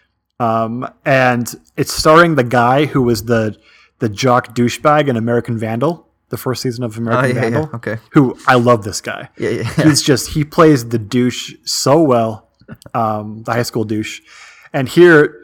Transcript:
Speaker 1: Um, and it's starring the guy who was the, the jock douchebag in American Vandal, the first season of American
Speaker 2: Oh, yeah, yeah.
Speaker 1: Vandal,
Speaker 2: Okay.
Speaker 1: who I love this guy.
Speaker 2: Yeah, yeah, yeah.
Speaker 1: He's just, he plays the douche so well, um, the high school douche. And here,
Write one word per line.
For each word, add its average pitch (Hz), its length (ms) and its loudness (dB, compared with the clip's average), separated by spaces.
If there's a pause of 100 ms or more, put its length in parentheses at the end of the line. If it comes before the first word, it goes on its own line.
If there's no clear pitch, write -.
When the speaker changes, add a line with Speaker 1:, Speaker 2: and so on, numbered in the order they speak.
(400)
Speaker 1:
Um, 113 480 -2 (160)
and 127 480 0 (240)
it's - 180 -4
starring 165 420 4
the 135 80 2
guy 123 420 0
who 139 160 -2
was 117 240 0
the, 110 320 -2 (420)
the 123 100 -2
jock 123 460 0
douchebag 147 520 0
in 123 100 -2
American 117 400 -2
Vandal, 117 500 -4 (220)
the 123 80 -10
first 123 240 -6
season 123 220 -6
of 110 140 -8
American 117 280 -2
Speaker 2:
Oh, - 20 0
yeah, 127 60 0
yeah. 123 160 -2
Speaker 1:
Vandal, 147 260 -4
Speaker 2:
Okay. 110 220 -8 (140)
Speaker 1:
who 139 340 4
I 131 100 4
love 120 280 4
this 98 180 -8
guy. - 360 -12
Speaker 2:
Yeah, - 120 -4
yeah, 104 120 -4 (160)
yeah. 151 80 2
Speaker 1:
He's 147 180 4
just, - 260 0
he 151 140 -2
plays 147 460 2
the 117 100 -2
douche 123 560 -4 (100)
so 147 380 0
well, 117 460 0 (440)
um, 107 500 -6
the 120 100 -4
high 120 100 -2
school 117 200 -6
douche. 107 380 -8 (540)
And 135 140 -4
here, 165 540 6